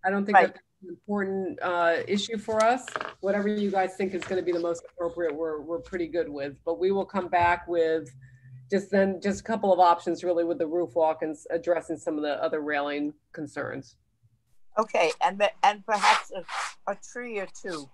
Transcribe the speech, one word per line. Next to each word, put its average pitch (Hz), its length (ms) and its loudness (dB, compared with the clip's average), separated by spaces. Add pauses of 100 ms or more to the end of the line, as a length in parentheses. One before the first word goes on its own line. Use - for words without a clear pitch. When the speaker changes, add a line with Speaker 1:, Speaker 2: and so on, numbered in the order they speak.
Speaker 1:
I 190 60 0
don't 202 160 0
think 208 120 6
Speaker 2:
Right. 180 100 10
Speaker 1:
that's - 140 -6 (220)
an 180 60 -16
important, 190 720 -4
uh, 175 340 2 (120)
issue 208 300 -2
for 220 260 0
us. 254 220 2 (340)
Whatever 202 280 0
you 208 220 0
guys 185 260 0
think 190 180 -2
is 170 100 -4
gonna 185 180 -2
be 175 100 -2
the 175 80 0
most 170 300 -2
appropriate, 170 440 -4
we're, 156 260 -4
we're 165 200 -6
pretty 170 260 -6
good 156 240 -2
with. 143 340 -8
But 165 140 -2
we 185 120 2
will 196 140 0
come 185 240 -4
back 175 400 2
with 160 400 0 (640)
just 196 200 0
then, 190 300 2
just 202 200 -2
a - 40 -20
couple 208 300 2
of 170 40 0
options 175 460 4
really 170 200 2
with 165 140 0
the 165 80 0
roof 165 280 -2
walk 160 260 2
and 156 120 -4
s-, - 180 -14
addressing 165 480 -2
some 156 180 -4
of 147 60 -4
the 147 200 -2
other 156 200 -2
railing 147 500 -2 (220)
concerns. 139 640 -10 (840)
Speaker 2:
Okay, 208 340 0 (100)
and 190 160 0
the, 202 120 4 (120)
and 208 220 4
perhaps 214 500 2
a, - 80 -8 (480)
a 196 60 -4 (160)
tree 240 260 -8
or 190 80 -6 (140)
two 156 340 -8